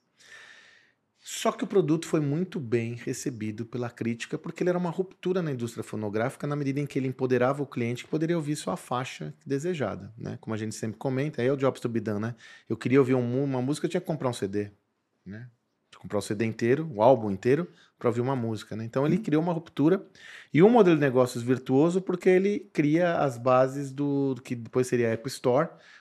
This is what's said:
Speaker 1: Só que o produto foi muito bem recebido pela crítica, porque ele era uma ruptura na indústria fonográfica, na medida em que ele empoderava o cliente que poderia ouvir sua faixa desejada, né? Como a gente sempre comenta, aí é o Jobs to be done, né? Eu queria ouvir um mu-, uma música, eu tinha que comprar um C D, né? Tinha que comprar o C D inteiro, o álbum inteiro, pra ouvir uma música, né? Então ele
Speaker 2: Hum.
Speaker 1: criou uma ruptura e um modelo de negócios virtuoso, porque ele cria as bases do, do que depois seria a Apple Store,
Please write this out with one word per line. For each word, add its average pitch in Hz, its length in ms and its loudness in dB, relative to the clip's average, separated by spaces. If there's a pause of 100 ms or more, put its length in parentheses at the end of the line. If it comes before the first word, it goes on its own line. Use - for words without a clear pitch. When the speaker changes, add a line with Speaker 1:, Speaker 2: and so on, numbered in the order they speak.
(1200)
Speaker 1:
Só - 340 -2
que - 100 -6
o 208 40 -6
produto 165 380 2
foi 170 140 0
muito 156 400 -2
bem 117 360 -2
recebido 117 720 -8
pela 120 240 -6
crítica, 117 480 -6
porque - 260 -8
ele 180 80 0
era 175 80 0
uma 180 100 -2
ruptura 185 520 -4
na 160 100 -2
indústria 117 320 -6
fonográfica, 110 640 -4
na 147 80 -4
medida 139 260 -2
em 143 40 -4
que - 120 -4
ele 135 100 -2
empoderava 127 540 2
o 131 60 -4
cliente 120 360 -4
que - 60 -20
poderia 160 260 0
ouvir 151 220 -4
sua - 180 -4
faixa 135 580 -6 (120)
desejada, 135 720 -4
né? 113 240 -10
Como 110 120 -6
a 107 40 -4
gente 110 180 -6
sempre 110 220 -6
comenta, 139 440 -4
aí 123 60 2
é 131 60 4
o - 20 0
Jobs 131 240 0
to - 80 -6
be 113 140 -2
done, 104 180 -4
né? 117 160 -6 (320)
Eu 113 80 -2
queria 123 240 2
ouvir 127 140 4
um 127 80 2
mu-, 123 220 -2
uma 135 180 -2
música, 143 240 -4
eu 160 40 0
tinha 180 120 -4
que - 60 -16
comprar 143 200 -2
um 120 60 -2
C 104 160 -4
D, 101 220 -6 (540)
né? 107 220 -16 (420)
Tinha - 20 -20
que - 80 -20
comprar - 180 -4
o 101 40 0
C 110 140 -4
D 104 80 0
inteiro, 120 500 0
o 101 80 0
álbum 113 300 6
inteiro, 127 380 0 (280)
pra 127 120 0
ouvir 113 100 -2
uma 127 160 -2
música, 113 400 -6
né? 110 80 -8
Então 135 220 -2
ele 151 100 2
Speaker 2:
Hum. 185 80 -2
Speaker 1:
criou 151 180 2
uma 170 120 0
ruptura 165 520 0 (480)
e 139 80 6
um 202 80 12
modelo 196 280 8
de 147 40 2
negócios 127 400 2
virtuoso, 135 600 2
porque 185 260 -2
ele 190 460 2
cria 165 460 2
as 139 180 0
bases 131 560 2
do, 139 400 0
do 123 80 -8
que - 140 -6
depois 120 320 0
seria 120 220 2
a 113 40 2
Apple 113 160 -6
Store, 135 400 2 (320)